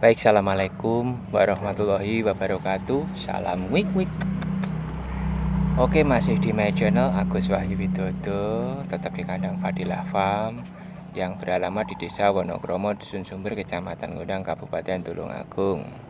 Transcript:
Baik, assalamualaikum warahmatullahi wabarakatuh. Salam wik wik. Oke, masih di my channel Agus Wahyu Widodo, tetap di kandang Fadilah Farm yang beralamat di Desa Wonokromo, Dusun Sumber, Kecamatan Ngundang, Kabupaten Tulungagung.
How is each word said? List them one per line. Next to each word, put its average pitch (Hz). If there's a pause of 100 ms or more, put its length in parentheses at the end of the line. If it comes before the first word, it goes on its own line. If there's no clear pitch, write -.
Baik, 117
assalamualaikum 107
warahmatullahi 101
wabarakatuh. 98
Salam 92
wik 190
wik. 185 (1700)
Oke, 139
masih 120
di 113
my 104
channel 113
Agus 95
Wahyu 95
Widodo, 101
tetap -
di 92
kandang 92
Fadilah 92
Farm 104 (480)
yang 95
beralamat 92
di 98
Desa 98
Wonokromo, 92
Dusun 95
Sumber, 95
Kecamatan 87
Ngundang, 95
Kabupaten 85
Tulungagung. 85 (220)